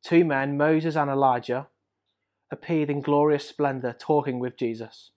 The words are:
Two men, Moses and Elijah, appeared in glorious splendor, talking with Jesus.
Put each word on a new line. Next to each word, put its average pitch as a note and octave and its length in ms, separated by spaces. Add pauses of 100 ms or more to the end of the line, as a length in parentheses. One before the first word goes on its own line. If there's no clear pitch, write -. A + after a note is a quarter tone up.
Two E3+ 220
men, C#3+ 320
Moses D#3 380
and D3 160
Elijah, C3 560 (800)
appeared D3+ 400
in C#3+ 120
glorious D3 460
splendor, C3 460
talking C#3+ 460
with B2 180
Jesus. A2+ 600